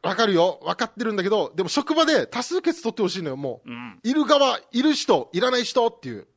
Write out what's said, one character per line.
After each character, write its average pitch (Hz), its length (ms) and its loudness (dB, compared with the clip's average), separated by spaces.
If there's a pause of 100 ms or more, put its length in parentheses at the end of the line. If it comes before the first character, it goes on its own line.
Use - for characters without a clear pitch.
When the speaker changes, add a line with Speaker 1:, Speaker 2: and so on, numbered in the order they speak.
Speaker 1:
わ - 140 -2
か 226 100 2
る 202 60 2
よ。 170 300 2
わ 170 140 -4
か 233 100 -2
っ - 60 -12
て 214 120 -8
る 220 80 -2
ん 208 40 -2
だ 190 60 -2
け 185 60 -2
ど、 196 260 0
で 175 80 -4
も 175 60 -4
職 285 260 -2
場 320 120 4
で 269 200 2
多 240 160 -6
数 359 200 -4
決 - 200 -2
取 233 80 -2
っ - 40 -14
て 220 80 -4
ほ 180 80 0
し 185 100 -8
い - 20 -8
の 156 60 -6
よ、 135 80 -8
も 135 300 -8
う。 - 40 -16
Speaker 2:
う - 40 -10
ん。 120 280 -16
Speaker 1:
い 254 120 0
る 302 100 2
側、 262 340 4 (140)
い 240 100 0
る 302 120 4
人、 - 400 2
い 175 80 0
ら 247 80 2
な 254 80 0
い 240 60 -2
人 233 240 2
っ 226 120 -6
て 139 80 -12
い 110 100 -8
う。 - 80 -16 (100)